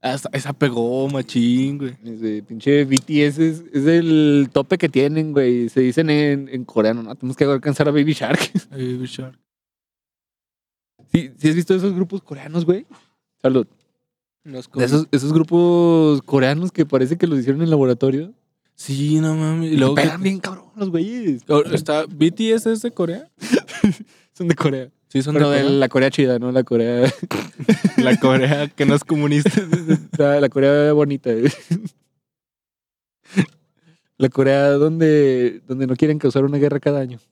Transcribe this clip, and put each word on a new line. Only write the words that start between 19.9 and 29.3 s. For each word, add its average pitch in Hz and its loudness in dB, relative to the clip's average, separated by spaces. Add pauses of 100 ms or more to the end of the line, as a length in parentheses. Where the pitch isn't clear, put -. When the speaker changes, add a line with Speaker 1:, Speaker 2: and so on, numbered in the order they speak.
Speaker 1:
que 143 2
Speaker 2:
pegan 160 -2
bien 190 -2
cabrón - -14 (100)
los 196 -4
güeyes. 175 -4
Speaker 1:
Oh, 147 4
está, 151 -2
¿B 160 2
T 220 -2
S 226 0
es 220 -4
de 240 -6
Corea? 190 -6
Speaker 2:
<laughs> - -4
Son 180 -6
de 170 4
Corea. 135 -4 (160)
Speaker 1:
Sí, 135 -2
son 147 -2
Speaker 2:
Pero 147 4
Speaker 1:
de 143 2
Speaker 2:
de 139 2
Speaker 1:
Corea. 139 2
Speaker 2:
la 135 2
Corea 131 2
chida, 127 0
¿no? 123 -4
La 127 2
Corea 120 2 (460)
<laughs> - 0
Speaker 1:
La 127 4
Corea 135 2
que 143 -4
no 139 2
es 143 -2
comunista. 147 0 (380)